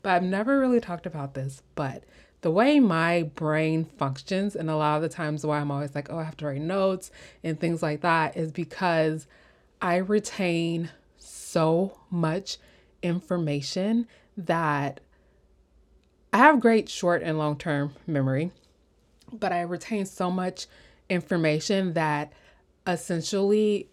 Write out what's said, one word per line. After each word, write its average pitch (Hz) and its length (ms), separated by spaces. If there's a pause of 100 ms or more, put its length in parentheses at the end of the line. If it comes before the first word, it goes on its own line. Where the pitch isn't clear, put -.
But 190 120
I've 185 100
never 214 360
really 254 220
talked 175 240
about 143 300
this, 135 260 (140)
but 135 280 (380)
the 175 80
way 262 300
my 170 560
brain 160 500
functions, 185 720
and 160 140
a 156 60
lot 151 200
of 156 80
the 156 60
times 151 360
why 147 140
I'm 147 120
always 143 220
like, 143 180
"Oh, 165 60
I 160 60
have 156 140
to 151 100
write 139 140
notes," 190 500 (320)
and 160 160
things 170 240
like 151 180
that, 165 340
is 160 160
because 160 760 (540)
I 180 160
retain 170 920 (280)
so 165 840 (100)
much 170 480 (460)
information 180 1040 (280)
that 156 640 (1300)
I 202 60
have 285 200
great 226 300
short 175 340
and 160 140
long-term 147 560 (140)
memory, 143 440 (800)
but 208 220
I 175 80
retain 180 440
so 185 240
much 185 380 (420)
information 170 840
that 151 400 (520)
essentially 196 1080